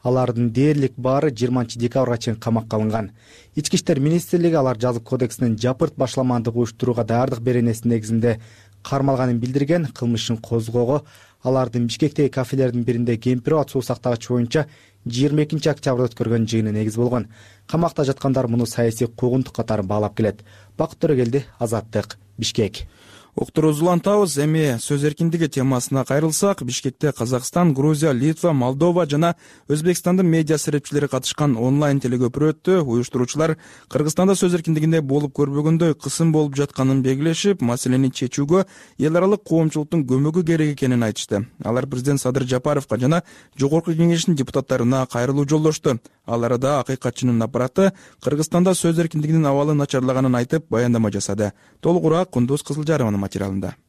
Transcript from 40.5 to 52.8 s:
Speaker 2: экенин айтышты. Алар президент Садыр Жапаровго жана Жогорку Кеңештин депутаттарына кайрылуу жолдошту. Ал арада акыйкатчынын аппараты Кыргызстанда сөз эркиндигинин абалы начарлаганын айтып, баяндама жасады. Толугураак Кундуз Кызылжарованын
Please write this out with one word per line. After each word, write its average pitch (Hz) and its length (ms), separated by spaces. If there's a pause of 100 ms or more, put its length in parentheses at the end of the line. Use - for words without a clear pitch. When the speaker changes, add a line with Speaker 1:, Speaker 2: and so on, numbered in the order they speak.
Speaker 2:
экенин 127 320
айтышты. 107 400 (180)
Алар 123 240
президент 135 360
Садыр 127 260
Жапаровго 131 480
жана 143 260 (320)
Жогорку 139 380
Кеңештин 170 420
депутаттарына 131 760
кайрылуу 135 340
жолдошту. 156 540 (240)
Ал 117 180
арада 127 380
акыйкатчынын 123 640
аппараты 131 480 (320)
Кыргызстанда 170 480
сөз 170 260
эркиндигинин 160 480
абалы 143 280
начарлаганын 131 640
айтып, 156 300
баяндама 113 420
жасады. 101 400 (280)
Толугураак 165 500
Кундуз 127 340
Кызылжарованын 139 600